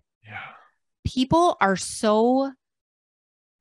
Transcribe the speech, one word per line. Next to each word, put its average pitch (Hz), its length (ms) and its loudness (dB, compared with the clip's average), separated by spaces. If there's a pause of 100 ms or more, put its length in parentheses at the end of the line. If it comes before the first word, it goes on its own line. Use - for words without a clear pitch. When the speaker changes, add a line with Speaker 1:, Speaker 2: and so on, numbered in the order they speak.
(240)
Speaker 1:
Yeah. 110 160 -18 (640)
Speaker 2:
People 320 560 0
are 196 160 2
so 240 760 0 (1080)